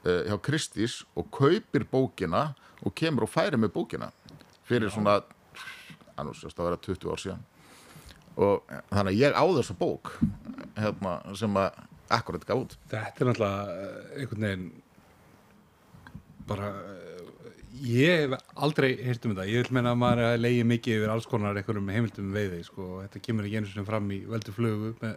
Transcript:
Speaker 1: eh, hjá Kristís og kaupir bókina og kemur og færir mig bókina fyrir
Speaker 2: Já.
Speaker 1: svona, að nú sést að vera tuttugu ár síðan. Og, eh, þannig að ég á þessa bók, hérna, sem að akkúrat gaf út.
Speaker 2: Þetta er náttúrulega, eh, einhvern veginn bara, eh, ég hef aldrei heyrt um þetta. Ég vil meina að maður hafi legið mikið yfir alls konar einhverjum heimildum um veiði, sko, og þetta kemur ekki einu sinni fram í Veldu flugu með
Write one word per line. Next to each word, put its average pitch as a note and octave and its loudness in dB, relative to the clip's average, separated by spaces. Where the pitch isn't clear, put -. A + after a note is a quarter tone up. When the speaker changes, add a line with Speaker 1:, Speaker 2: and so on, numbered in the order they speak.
Speaker 1:
eh, F2 2
hjá G2+ -2
Kristís A#2 -4
og F2 -6
kaupir C#3+ 2
bókina B2 0
og - -4
kemur D#3 2
og G#2+ -2
færir E3+ 2
mig A2 4
bókina C#2 -6
fyrir A2+ 2
Speaker 2:
Já. F#2+ -6
Speaker 1:
svona, G#2 4
að C#2+ -6
nú - -8
sést D#2+ -14
að F2 0
vera F2 0
tuttugu E2+ -4
ár - -6
síðan. F#2 -8
Og, G2 4
eh, - -12
þannig G2 4
að G#2+ 4
ég C#3 6
á G#2 4
þessa D3 2
bók, C#3 -2
hérna, G2 -4
sem G2+ 0
að G2 4
akkúrat F2 2
gaf A2+ 2
út. - -6
Speaker 2:
Þetta - -6
er C3 4
náttúrulega, G#2 2
eh, F#2+ -10
einhvern A2 -6
veginn F#2+ -2
bara, G2+ -4
eh, F2+ -12
ég C#3 4
hef C3 -2
aldrei C#3 2
heyrt B2 -4
um A2+ 0
þetta. F#2 -2
Ég A#2+ 2
vil B2 -4
meina A#2+ 4
að A#2+ 2
maður A#2+ 4
hafi A#2 2
legið A#2+ 4
mikið A#2 4
yfir G#2+ 2
alls A2+ -2
konar G#2 0
einhverjum G2+ -4
heimildum G2+ -2
um G2 -4
veiði, G2 -2
sko, - -14
og F#2+ -10
þetta F#2+ -14
kemur A2 -2
ekki G#2+ -4
einu G#2+ -4
sinni G2 -6
fram G#2 -2
í G2 -4
Veldu G#2+ -6
flugu A2 0
með A2 -6